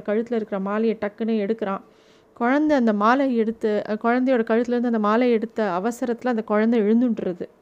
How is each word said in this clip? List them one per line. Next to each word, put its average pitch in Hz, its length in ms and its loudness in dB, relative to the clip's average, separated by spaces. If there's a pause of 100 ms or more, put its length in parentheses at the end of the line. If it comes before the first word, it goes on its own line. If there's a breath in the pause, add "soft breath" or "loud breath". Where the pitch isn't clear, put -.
கழுத்துல 233 300 -2
இருக்கிற 208 240 -4
மாலையை 214 420 -2
டக்குன்னு 214 460 -2
எடுக்கிறான். 208 340 -4 (520 soft breath)
குழந்தை 294 440 2
அந்த 226 160 2
மாலை 240 420 2
எடுத்து, 220 540 -2
அ, 214 120 -4
குழந்தையோட 247 420 2
கழுத்துல 226 240 0
இருந்து 240 200 -2
அந்த 233 120 0
மாலையை 226 360 2
எடுத்த 214 480 -2
அவசரத்துல 240 440 -4
அந்த 226 160 -2
குழந்தை 220 380 2
எழுந்துட்டுருது. 220 680 0 (140)